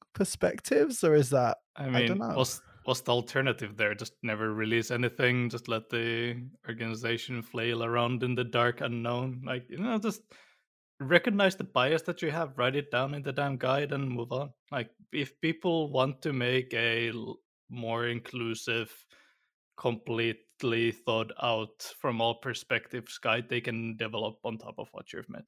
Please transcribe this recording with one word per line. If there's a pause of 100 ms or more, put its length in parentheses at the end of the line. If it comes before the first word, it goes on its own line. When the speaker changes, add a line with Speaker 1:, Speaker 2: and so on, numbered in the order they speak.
(120)
Speaker 1:
perspectives,
or
is
that, (180)
Speaker 2:
I
Speaker 1:
I
Speaker 2:
mean,
Speaker 1:
don't
know.
Speaker 2:
what's, (220)
what's
the
alternative
there?
Just (100)
never
release
anything,
just
let
the (280)
organization
flail
around
in
the
dark
unknown.
Like,
you
know,
just (800)
recognize
the
bias
that
you
have,
write
it
down
in
the
damn
guide
and
move
on. (200)
Like, (220)
if
people
want
to
make
a
l-, (320)
more
inclusive, (840)
completely
thought (100)
out
from
all
perspectives
guide,
they
can
develop
on
top
of
what
you've
made.